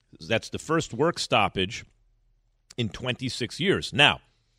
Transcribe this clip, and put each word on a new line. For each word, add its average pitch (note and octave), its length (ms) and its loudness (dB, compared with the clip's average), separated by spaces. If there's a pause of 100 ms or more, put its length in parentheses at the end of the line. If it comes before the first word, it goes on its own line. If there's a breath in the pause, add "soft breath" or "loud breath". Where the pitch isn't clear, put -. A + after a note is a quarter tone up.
(200)
That's G2+ 300 -2
the - 80 -8
first D#3 340 -2
work D3+ 260 0
stoppage G2 680 0 (920)
in A#2 140 -2
twenty-six B2 680 -6
years. D3 320 0
Now, A2+ 300 4 (380)